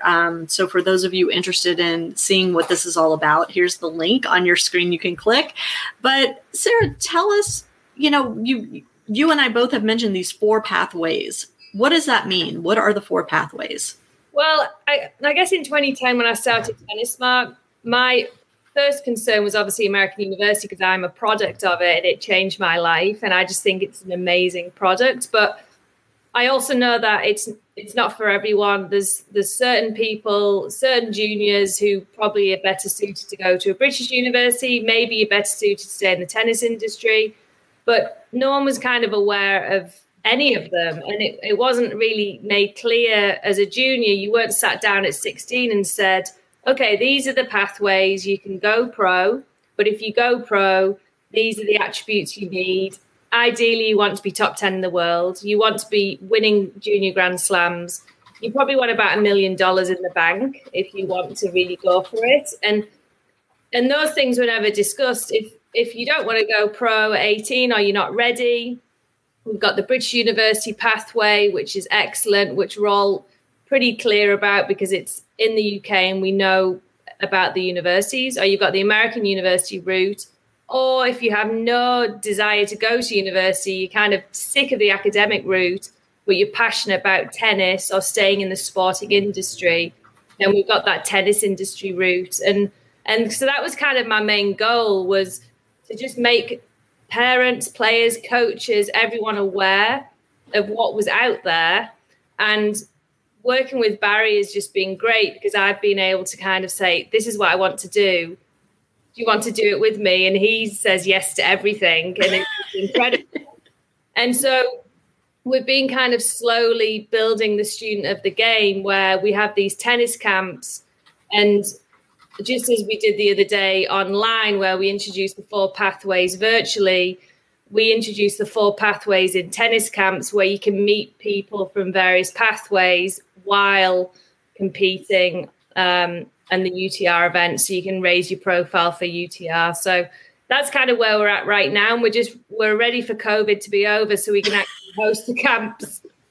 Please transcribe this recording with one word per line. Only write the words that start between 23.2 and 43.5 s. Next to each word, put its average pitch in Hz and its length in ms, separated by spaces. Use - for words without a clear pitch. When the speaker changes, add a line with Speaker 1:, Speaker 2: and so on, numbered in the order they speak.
Speaker 2:
And 190 100
I 185 100
just 185 180
think 190 220
it's - 200
an 185 80
amazing 180 600
product. 240 600
But - 340
I 240 140
also 262 280
know 240 240
that 214 260
it's, 214 240
it's - 200
not 214 200
for 214 140
everyone. 202 600
There's, 202 420
there's 202 220
certain 233 420
people, 208 760
certain 240 420
juniors 208 680
who 202 240
probably 202 380
are 190 80
better 190 260
suited - 400
to - 80
go 185 220
to 190 140
a - 20
British 262 380
university. 247 680
Maybe 226 380
you're 214 100
better 208 180
suited 202 340
to - 80
stay 190 260
in 175 60
the 180 60
tennis 226 380
industry. 220 720
But - 460
no 254 200
one 277 140
was 269 120
kind 247 260
of 208 100
aware 202 520
of 185 300
any 254 300
of 165 160
them. 170 380
And 208 140
it, - 200
it 208 160
wasn't 240 380
really 214 480
made 202 320
clear 226 680
as 202 140